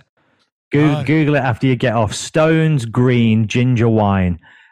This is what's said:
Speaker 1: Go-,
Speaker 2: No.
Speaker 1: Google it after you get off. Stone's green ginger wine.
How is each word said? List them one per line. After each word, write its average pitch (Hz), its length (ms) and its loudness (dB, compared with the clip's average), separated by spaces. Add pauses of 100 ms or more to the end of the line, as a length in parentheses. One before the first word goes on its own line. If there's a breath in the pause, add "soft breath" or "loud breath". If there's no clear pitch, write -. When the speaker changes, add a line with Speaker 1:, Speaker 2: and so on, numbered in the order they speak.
(720)
Speaker 1:
Go-, 147 280 2
Speaker 2:
No. - 40 -8
Speaker 1:
Google 147 320 0
it 139 40 0
after 123 280 -2
you 131 80 0
get 117 200 -2
off. 110 180 -2
Stone's 156 720 0
green 113 640 2
ginger 120 420 0
wine. 98 500 0 (320 loud breath)